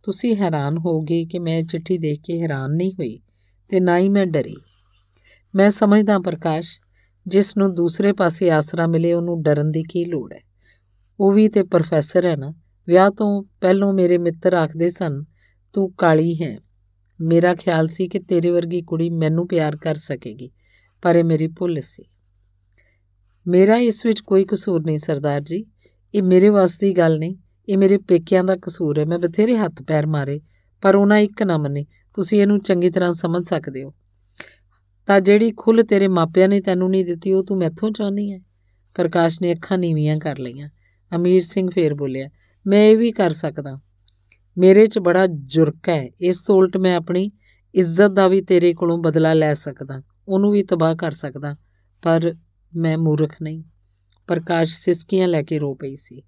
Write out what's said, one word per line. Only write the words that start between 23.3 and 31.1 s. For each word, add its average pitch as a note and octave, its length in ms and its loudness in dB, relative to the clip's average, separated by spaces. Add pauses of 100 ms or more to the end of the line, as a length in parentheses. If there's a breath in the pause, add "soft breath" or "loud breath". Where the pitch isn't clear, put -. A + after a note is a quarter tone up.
"ਮੇਰਾ G3 300 4
ਇਸ A#3 280 0
ਵਿੱਚ A3 140 0
ਕੋਈ F#3+ 260 0
ਕਸੂਰ F#3 400 -4
ਨਹੀਂ D#3 120 -2
ਸਰਦਾਰ C#3+ 440 -4
ਜੀ, E3+ 240 -8 (500)
ਇਹ G3+ 80 0
ਮੇਰੇ F#3 260 6
ਵੱਸ F#3+ 300 2
ਦੀ G3 180 0
ਗੱਲ D#3+ 220 2
ਨਹੀਂ, F3 160 -6 (340)
ਇਹ G3 80 0
ਮੇਰੇ G3 200 4
ਪੇਕਿਆਂ F3+ 460 2
ਦਾ F#3 120 0
ਕਸੂਰ D3+ 440 -4
ਹੈ। D3+ 60 0
ਮੈਂ E3+ 140 -4
ਬਥੇਰੇ G#3+ 380 0
ਹੱਥ E3 260 -4
ਪੈਰ D3+ 220 -2
ਮਾਰੇ, D3 360 -4 (400)
ਪਰ F#3+ 140 4
ਉਹਨਾਂ G3+ 220 4